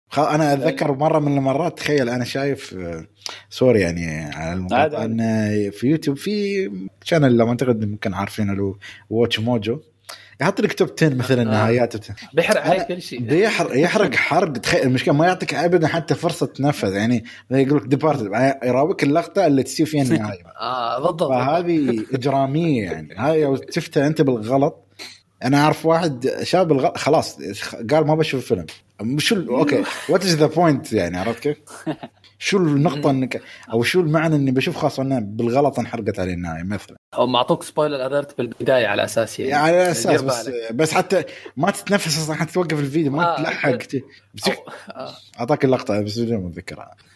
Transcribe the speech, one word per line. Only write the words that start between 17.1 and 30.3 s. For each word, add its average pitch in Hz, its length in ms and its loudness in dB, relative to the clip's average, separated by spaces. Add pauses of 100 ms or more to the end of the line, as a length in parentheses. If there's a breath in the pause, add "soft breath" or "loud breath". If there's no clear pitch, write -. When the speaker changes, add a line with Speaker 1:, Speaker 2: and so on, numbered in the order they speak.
Speaker 1:
يقول 135 260 4
لك 131 100 -4
ديبارتد، 135 760 2
يراويك 131 400 2
اللقطة 165 440 2
اللي 135 160 4
تصير - 220 -2
فيها 147 180 0
النهاية. 110 400 -2 (100)
Speaker 3:
<laughs> - 80 -18
آه، 120 380 -4
بالضبط. 160 300 0
Speaker 1:
فهذه 135 840 0
إجرامية 135 720 0
يعني. 80 340 -8
هاي 151 260 2
لو 135 140 2 (120)
شفتها 156 380 0
أنت 160 140 2
بالغلط، 135 640 0 (600 loud breath)
أنا 143 200 4
أعرف 151 220 2
واحد 160 440 0 (140)
شاب 175 240 2
بالغلط 151 300 2
خلاص 139 400 0 (540)
قال 151 160 4
ما 156 80 4
بشوف 151 260 0
الفيلم. 92 240 -2 (360)
مش 143 320 0
ال-، 160 160 -2
أوكي، 135 340 2 (120)
Speaker 3:
<laughs> - 160 -6
Speaker 1:
what 180 80 4
is 175 200 2